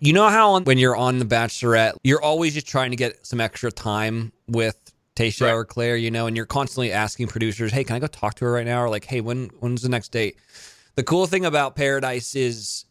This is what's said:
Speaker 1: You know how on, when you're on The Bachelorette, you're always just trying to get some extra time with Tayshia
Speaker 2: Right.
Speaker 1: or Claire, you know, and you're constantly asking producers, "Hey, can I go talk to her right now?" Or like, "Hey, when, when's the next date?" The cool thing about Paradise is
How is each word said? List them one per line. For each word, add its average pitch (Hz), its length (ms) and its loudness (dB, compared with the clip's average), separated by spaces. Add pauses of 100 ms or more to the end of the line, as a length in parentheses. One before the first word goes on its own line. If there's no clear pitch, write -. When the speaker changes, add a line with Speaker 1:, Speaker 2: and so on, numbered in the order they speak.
Speaker 1:
You 147 120 4
know 208 160 6
how 214 240 6
on, 185 120 2
when 131 120 4
you're 127 200 4
on 127 220 0
The 123 60 0
Bachelorette, 113 680 2 (100)
you're 139 160 4
always 156 320 2
just 147 140 -8
trying 131 240 -2
to 123 80 -6
get 120 280 -4
some 120 140 -4
extra 113 320 -4
time 110 580 -4 (160)
with 113 300 -2 (380)
Tayshia 113 320 0
Speaker 2:
Right. 117 60 4
Speaker 1:
or 113 120 0
Claire, 120 320 -2
you 113 140 -2
know, 113 160 -2
and 113 100 -4
you're 113 80 -4
constantly 127 480 -2
asking 107 360 -2
producers, 110 440 -2
"Hey, 135 120 0
can 117 120 -4
I - 20 -2
go 147 80 -4
talk 107 280 -4
to - 100 -6
her 120 80 2
right 120 140 -2
now?" 120 160 -2
Or 120 80 0
like, 104 160 -4
"Hey, 127 160 -4
when, 123 240 -4 (140)
when's 120 200 -2
the 127 80 -4
next 120 240 -2
date?" 110 240 -2 (600)
The 135 60 0
cool 180 240 2
thing 185 200 0
about 147 300 0
Paradise 135 600 -2
is 120 540 -4